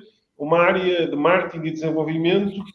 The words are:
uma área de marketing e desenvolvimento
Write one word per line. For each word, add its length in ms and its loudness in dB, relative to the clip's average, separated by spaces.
uma 240 0
área 480 2
de 80 -4
marketing 520 0
e 40 -6
desenvolvimento 920 -2